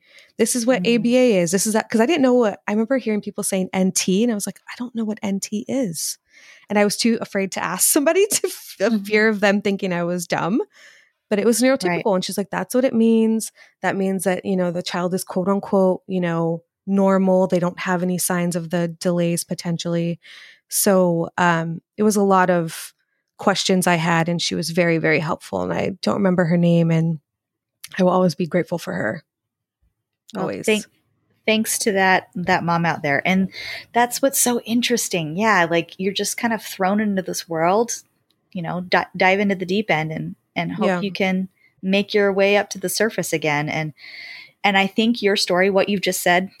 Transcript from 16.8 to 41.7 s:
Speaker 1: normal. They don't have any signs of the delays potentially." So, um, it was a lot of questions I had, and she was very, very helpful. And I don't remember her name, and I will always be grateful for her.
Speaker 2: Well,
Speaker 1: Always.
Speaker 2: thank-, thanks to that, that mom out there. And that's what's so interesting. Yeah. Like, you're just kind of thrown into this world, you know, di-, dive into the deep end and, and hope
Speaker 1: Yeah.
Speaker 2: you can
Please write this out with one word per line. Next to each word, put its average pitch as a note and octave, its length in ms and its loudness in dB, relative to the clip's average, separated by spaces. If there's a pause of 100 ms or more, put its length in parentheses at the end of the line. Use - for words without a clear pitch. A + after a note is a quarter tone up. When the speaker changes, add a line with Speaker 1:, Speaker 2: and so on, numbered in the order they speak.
Speaker 1:
normal. F#3+ 600 4
They F#3 140 2
don't F3 180 -2
have F3+ 240 -2
any F3+ 160 -2
signs F3 380 -2
of E3 140 -6
the F3 180 0
delays E3+ 560 -2
potentially." E3+ 720 -4 (500)
So, F3+ 720 2
um, E3 440 0 (140)
it G#3 60 -2
was G#3+ 140 2
a G#3 60 2
lot F#3 280 4
of E3+ 420 -2 (460)
questions F#3 480 0
I F3+ 80 4
had, E3 340 0
and E3+ 140 -2
she - 120 -4
was E3+ 160 -4
very, E3+ 280 2
very D#3+ 220 2
helpful. - 420 -4
And F3+ 100 -4
I - 180 -2 (120)
don't G3+ 140 0
remember F#3 280 2
her E3 120 2
name, E3+ 340 4
and E3 300 0 (800)
I F#3+ 40 2
will F3+ 80 4
always F#3 240 2
be F3+ 120 -4
grateful E3+ 320 -2
for F3+ 140 -10
her. F3 320 -6 (1120)
Speaker 2:
Well, F#3+ 100 -6
Speaker 1:
Always. F#3+ 220 -6
Speaker 2:
thank-, G#3+ 200 0 (600)
thanks A3 340 0
to G#3+ 120 0
that, F#3+ 420 2
that F3+ 300 0
mom E3+ 220 0
out D#3 160 -2
there. C#3+ 240 0
And F#3+ 240 2 (420)
that's A#3+ 300 0
what's C4+ 180 2
so A#3+ 200 0
interesting. G#3+ 760 -2
Yeah. G3 340 4
Like, E3+ 280 0
you're F#3+ 140 -2
just G3+ 240 -4
kind A#3 180 -2
of G#3 80 -6
thrown F#3+ 380 -2
into G3+ 220 0
this - 260 -8
world, F3+ 540 0 (500)
you F3+ 100 -8
know, E3 200 -6
di-, F3+ 240 0 (100)
dive F#3+ 240 2
into G3+ 160 2
the F#3+ 100 -6
deep G3 240 -2
end D#3 220 -2
and, D#3 240 -8 (180)
and E3+ 180 -4
hope F3+ 140 -2
Speaker 1:
Yeah. F#3 140 0
Speaker 2:
you F#3+ 100 -4
can F#3+ 380 -2 (340)